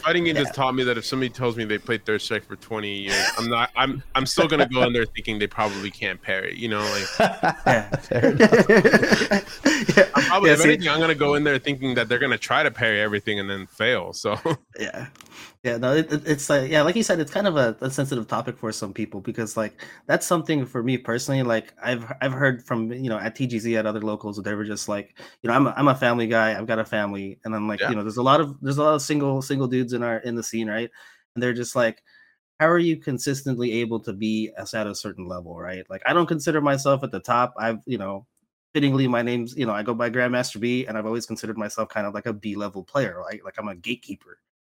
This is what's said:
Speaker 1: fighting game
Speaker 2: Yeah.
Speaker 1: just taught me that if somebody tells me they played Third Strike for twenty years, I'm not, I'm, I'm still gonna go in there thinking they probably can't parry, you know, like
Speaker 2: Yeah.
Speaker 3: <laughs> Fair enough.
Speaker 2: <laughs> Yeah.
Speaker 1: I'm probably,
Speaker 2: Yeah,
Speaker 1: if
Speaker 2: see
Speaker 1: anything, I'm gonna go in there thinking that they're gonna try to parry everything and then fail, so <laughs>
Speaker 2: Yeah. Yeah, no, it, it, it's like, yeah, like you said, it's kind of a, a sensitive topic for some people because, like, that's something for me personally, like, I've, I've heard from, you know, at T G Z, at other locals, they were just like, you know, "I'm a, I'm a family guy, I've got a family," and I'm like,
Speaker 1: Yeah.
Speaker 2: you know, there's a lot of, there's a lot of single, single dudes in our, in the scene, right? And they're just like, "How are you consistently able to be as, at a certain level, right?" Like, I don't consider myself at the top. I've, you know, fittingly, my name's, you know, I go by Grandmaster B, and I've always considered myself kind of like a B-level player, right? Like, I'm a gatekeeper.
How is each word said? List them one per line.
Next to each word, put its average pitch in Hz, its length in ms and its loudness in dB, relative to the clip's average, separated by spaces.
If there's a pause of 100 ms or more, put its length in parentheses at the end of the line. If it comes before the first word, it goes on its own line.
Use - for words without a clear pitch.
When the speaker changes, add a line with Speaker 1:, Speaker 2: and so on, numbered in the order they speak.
Speaker 1:
fighting 170 200 2
game 165 120 0
Speaker 2:
Yeah. 143 60 2
Speaker 1:
just 131 120 -4
taught 131 200 0
me 131 100 0
that 123 140 2
if 104 60 -8
somebody 131 260 -2
tells 120 260 -2
me 117 80 -4
they 104 140 -2
played 110 280 -4
Third 107 160 0
Strike 107 240 -4
for 104 100 -14
twenty 104 440 -8
years, 98 360 0
I'm 117 120 -2
not, 120 280 2
I'm, 135 260 -6 (120)
I'm 135 120 0
still 165 220 2
gonna 147 180 2
go 127 200 2
in 123 80 0
there 117 200 0
thinking 110 240 -6
they 104 80 -2
probably 101 440 -4
can't 95 320 -8
parry, - 360 -4
you 117 100 -6
know, 107 200 -2
like 101 220 -4 (560)
Speaker 2:
Yeah. 117 240 2
Speaker 3:
<laughs> - 100 -2
Fair - 320 2
enough. 214 360 8
Speaker 2:
<laughs> 214 760 6 (520)
Yeah. 196 180 8
Speaker 1:
I'm - 100 4
probably, 185 240 4
Speaker 2:
Yeah, 147 60 10
Speaker 1:
if 143 60 4
Speaker 2:
see 165 100 6
Speaker 1:
anything, 160 180 2
I'm 151 120 2
gonna 165 140 2
go 143 200 2
in 147 100 2
there 143 140 4
thinking 131 360 -2
that 120 140 0
they're 123 100 2
gonna 123 200 2
try 135 240 2
to 147 80 2
parry 110 300 0
everything 104 400 -2
and 98 100 -4
then 98 160 -6
fail, 104 460 -2
so 107 320 -2
<laughs> 165 220 -4 (120)
Speaker 2:
Yeah. 113 300 -8 (560)
Yeah, 120 140 -2
no, 127 160 2
it, 156 180 2
it, 147 140 -2
it's 147 220 0
like, 139 220 2
yeah, 151 120 6
like 165 120 4
you 226 80 2
said, 196 180 0
it's 143 120 -4
kind 202 160 0
of 165 80 0
a, 120 240 2
a 131 100 -4
sensitive 135 380 -2
topic 117 300 -4
for 110 120 -6
some 101 240 -8
people 104 260 -8
because, 113 360 -6
like, 107 260 -4 (240)
that's 165 200 0
something 156 400 0
for 120 160 -4
me 127 160 2
personally, 127 440 -2
like, 117 400 -2
I've, 117 380 -4
I've 131 120 -2
heard 127 340 0
from, 113 260 -2
you 127 160 -6
know, 110 100 -2
at 110 160 -6
T 135 120 -2
G 117 120 -2
Z, 113 180 -2
at 107 100 0
other 107 140 -4
locals, 104 420 -6
they 104 120 -4
were 104 100 -4
just 104 240 -8
like, 101 300 -8 (240)
you 117 60 -6
know, 117 60 6
"I'm 135 120 6
a, 120 100 2
I'm 143 120 6
a 135 80 6
family 120 320 2
guy, 110 280 4
I've 110 100 -6
got 110 120 0
a 110 60 0
family," 101 600 -4
and 110 120 -6
I'm 107 100 -2
like, 104 140 -2
Speaker 1:
Yeah. 107 80 0
Speaker 2:
you 110 80 0
know, 104 60 -2
there's 107 160 -6
a 123 40 2
lot 139 180 6
of, 139 200 -4
there's 139 180 -2
a 147 60 2
lot 151 100 6
of 143 80 0
single, 139 400 0
single 135 240 -2
dudes 127 260 0
in 120 100 -2
our, 117 160 -2
in 120 180 -6
the 113 80 -4
scene, 113 240 -4
right? 113 220 -4 (440)
And 120 80 -6
they're 123 120 2
just 120 200 -6
like, 113 280 0 (580)
"How 156 80 4
are 175 100 4
you 170 200 2
consistently 131 720 -2
able 113 280 -2
to 113 120 -8
be 110 460 -2
as, 101 160 -10
at 110 120 -2
a 104 80 -8
certain 95 320 -10
level, 87 320 -12
right?" 90 320 -12
Like, 95 160 -10
I 131 60 2
don't 165 140 4
consider 156 340 0
myself 139 440 2
at 120 80 -6
the 95 80 -4
top. 120 380 0
I've, 110 280 -2
you 120 120 -4
know, 98 280 -8 (480)
fittingly, 135 340 4
my 120 140 2
name's, 120 340 -2
you 135 100 -2
know, 110 60 0
I 104 100 -2
go 117 120 -2
by 120 160 0
Grandmaster 123 500 0
B, 123 260 -2
and 110 100 -6
I've 107 100 -4
always 117 200 -6
considered 110 300 -8
myself 107 320 -6
kind 104 180 -4
of 101 80 -8
like 104 120 -8
a 117 60 -4
B-level 101 520 -8
player, 95 420 -4
right? 101 180 -12
Like, 95 140 -14
I'm 107 100 -6
a 98 60 -10
gatekeeper. 95 640 -12 (340)